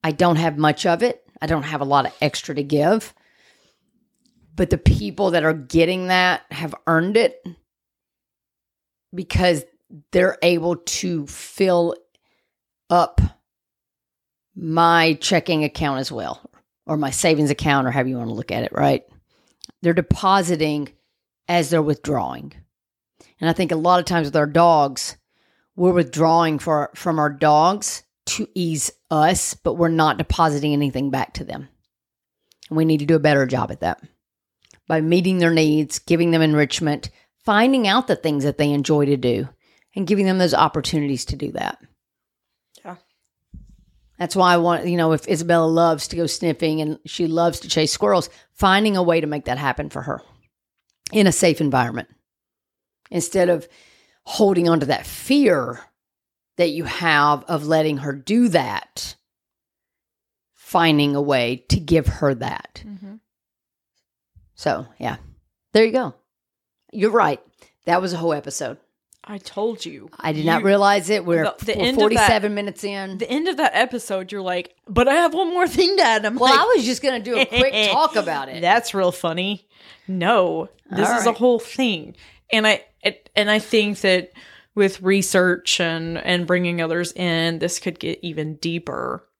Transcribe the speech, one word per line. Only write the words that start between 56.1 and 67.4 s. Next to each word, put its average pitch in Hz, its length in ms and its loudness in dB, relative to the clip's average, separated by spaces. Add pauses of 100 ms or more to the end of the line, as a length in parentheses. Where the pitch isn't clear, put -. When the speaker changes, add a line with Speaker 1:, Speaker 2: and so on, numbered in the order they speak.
Speaker 1:
that 175 120 0
you 151 160 -6
have 147 600 2
of 151 220 -4
letting 156 300 2
her 139 160 -6
do 214 360 0
that, 127 680 -4 (1400)
finding 151 640 2
a 143 60 0
way 127 480 -2
to - 100 4
give 160 280 0
her 139 280 0
that. - 500 -10
Speaker 2:
Mm-hmm. 202 300 -16 (1400)
Speaker 1:
So, 120 320 -6 (100)
yeah, 120 200 -8 (560)
there 214 120 4
you 220 60 -2
go. 233 240 -4 (760)
You're 214 200 0
right. 175 300 2 (440)